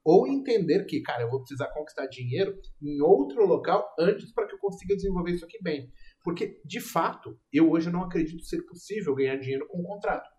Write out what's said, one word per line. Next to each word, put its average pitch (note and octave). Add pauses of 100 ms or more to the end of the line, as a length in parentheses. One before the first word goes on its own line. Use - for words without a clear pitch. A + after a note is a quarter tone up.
ou F#3+
entender A3
que, -
cara, A#2+
eu A#2
vou C3
precisar C3+
conquistar D3
dinheiro D3 (240)
em D3
outro A#3
local E3+
antes -
pra G#3
que -
eu -
consiga G3
desenvolver F3+
isso F3
aqui -
bem." D3+ (340)
Porque, -
de F#3+
fato, - (140)
eu D#3+
hoje E3
não F3+
acredito E3
ser -
possível F3+
ganhar C3+
dinheiro C3+
com F3+
um -
contrato. G3